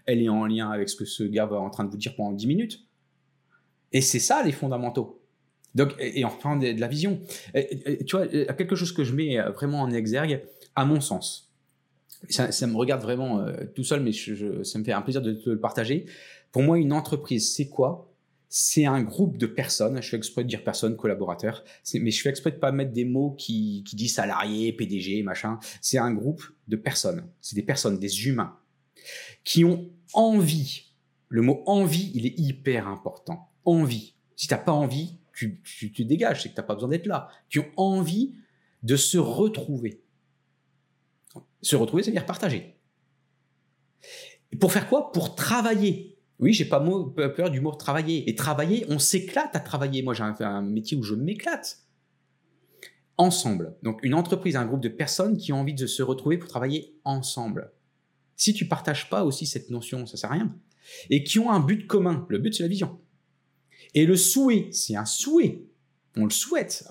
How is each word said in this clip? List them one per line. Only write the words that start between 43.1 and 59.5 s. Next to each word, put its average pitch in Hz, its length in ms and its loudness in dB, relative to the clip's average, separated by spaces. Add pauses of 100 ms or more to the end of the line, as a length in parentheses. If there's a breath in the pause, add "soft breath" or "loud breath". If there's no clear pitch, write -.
Et - 20 -6
pour 180 160 6
faire - 160 2
quoi ? 277 240 2
Pour 170 240 -2
travailler. 214 800 0 (220)
Oui, 127 140 6
j'ai 160 100 2
pas 143 160 4
mot, 175 280 2
pe-, 143 260 -2
peur 175 160 0
du 135 100 -2
mot 147 140 -2
travailler. 156 560 -2
Et 110 60 -2
travailler, 156 520 0
on 147 120 0
s'éclate 196 540 0
à 151 60 -2
travailler. 135 420 -2
Moi, 127 120 -2
j'ai 113 100 -4
un, 107 160 -2
un 101 220 -2
métier 110 340 -2
où 131 80 -2
je 107 120 -4
m'éclate. 214 640 -4 (1400 loud breath)
Ensemble. 110 680 2
Donc, 110 200 -4
une 131 100 2
entreprise, 170 420 2
un 123 100 2
groupe 135 160 -2
de 117 60 0
personnes 185 480 0
qui - 160 -2
ont 139 80 0
envie 143 140 -2
de 127 140 -2
se 135 160 -2
retrouver 131 340 2
pour 175 100 -12
travailler 139 560 -4
ensemble. 131 720 -4 (640)
Si 214 160 4
tu - 120 -4
partages - 440 -2
pas 196 160 2
aussi 139 200 -2
cette - 260 -8